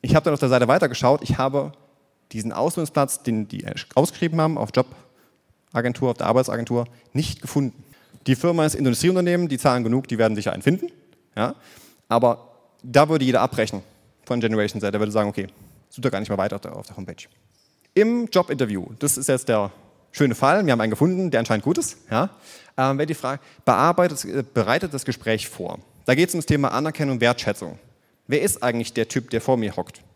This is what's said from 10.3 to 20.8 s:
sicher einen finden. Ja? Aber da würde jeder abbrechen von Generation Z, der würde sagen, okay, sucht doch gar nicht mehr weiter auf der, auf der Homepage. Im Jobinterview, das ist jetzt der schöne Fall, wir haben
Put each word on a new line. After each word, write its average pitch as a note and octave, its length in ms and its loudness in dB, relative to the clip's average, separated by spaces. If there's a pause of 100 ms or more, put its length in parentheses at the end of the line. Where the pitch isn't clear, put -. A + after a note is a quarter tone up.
sicher G2+ 180 -4
einen - 100 -8
finden. F#3+ 260 2 (480)
Ja? G#3 180 -2 (540)
Aber A#2 460 2 (280)
da C#3 260 4
würde D#3 160 0
jeder B2+ 160 2
abbrechen A2 420 -2 (420)
von A#2+ 160 -2
Generation A2 400 -2
Z, G2+ 140 -4
der G#2 60 0
würde G#2 120 -2
sagen, G#2 160 2
okay, G2 200 -8 (400)
sucht - 160 -18
doch C3 60 0
gar G2 100 -4
nicht G#2+ 80 -8
mehr G2+ 100 -4
weiter F#2+ 180 -2
auf G2+ 60 -12
der, E2 140 -14
auf G2+ 100 -14
der - 100 -20
Homepage. F2+ 280 -14 (720)
Im A3+ 360 2
Jobinterview, B2+ 560 0 (120)
das C#3+ 200 -2
ist C3+ 100 -6
jetzt C3 200 0
der G#2 220 2 (420)
schöne C3 220 2
Fall, D#3+ 300 2
wir D3 80 4
haben A#2 80 2